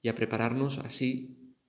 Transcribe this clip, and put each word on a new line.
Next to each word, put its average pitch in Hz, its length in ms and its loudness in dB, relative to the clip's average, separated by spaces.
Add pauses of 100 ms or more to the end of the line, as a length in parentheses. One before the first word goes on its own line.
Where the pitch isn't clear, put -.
y 117 60 2
a 113 60 2
prepararnos 117 640 2
así - 760 -4 (120)